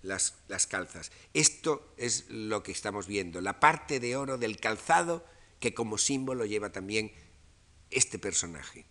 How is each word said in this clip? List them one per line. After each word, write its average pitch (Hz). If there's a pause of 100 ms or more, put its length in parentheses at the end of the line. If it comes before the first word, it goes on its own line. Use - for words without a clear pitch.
las, 95 (140)
las 95
calzas. 92 (220)
Esto 151
es 117
lo 107
que -
estamos 101
viendo, 90
la 98
parte 151
de 123
oro 135
del 110
calzado 165 (340)
que 117
como 110
símbolo 131
lleva 104
también 107 (800)
este 113
personaje. 85